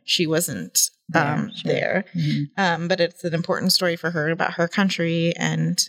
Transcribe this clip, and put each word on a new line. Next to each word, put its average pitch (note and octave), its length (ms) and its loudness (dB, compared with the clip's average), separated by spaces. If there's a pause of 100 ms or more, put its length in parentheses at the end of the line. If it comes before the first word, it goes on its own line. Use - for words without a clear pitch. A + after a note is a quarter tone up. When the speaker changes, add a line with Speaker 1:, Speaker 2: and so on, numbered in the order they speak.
Speaker 1:
She - 200 2
wasn't, D3 540 -2 (300)
Speaker 2:
There, C3 180 2
Speaker 1:
um, - 260 -2
Speaker 2:
sure. - 200 -4
Speaker 1:
there. - 320 0 (100)
Speaker 2:
Mm-hmm. D3 280 0 (140)
Speaker 1:
Um, E3+ 300 0
but F3 140 0
it's E3+ 240 -2
an E3 80 -2
important F3+ 400 0
story F3 240 0
for D#3+ 140 -4
her D#3 200 0
about - 220 -2
her E3+ 160 0
country E3+ 640 2
and, D#3+ 420 0 (100)